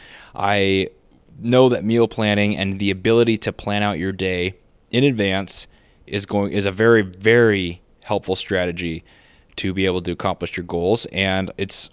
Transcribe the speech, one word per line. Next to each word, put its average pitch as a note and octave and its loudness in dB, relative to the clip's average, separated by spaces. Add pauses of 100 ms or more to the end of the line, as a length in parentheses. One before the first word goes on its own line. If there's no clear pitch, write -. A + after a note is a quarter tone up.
(340)
I G2 0 (500)
know B2+ 4
that G#2 0
meal A2+ 2
planning G#2 0
and F#2+ -4
the G2+ 0
ability A2 2
to G#2 -4
plan G#2 -4
out G2 -2
your F#2 -2
day F#2 -4 (340)
in B2 2
advance G2 -2 (400)
is G2+ -6
going, G2+ -2
is G2+ -2
a G2 0
very, A2 6
very G2 2 (220)
helpful G2 -4
strategy F2 -4 (500)
to F#2+ -4
be F#2+ 0
able F#2 0
to F2 -4
accomplish F2 -6
your F2+ -8
goals, F2 0
and F#2+ -2
it's - -6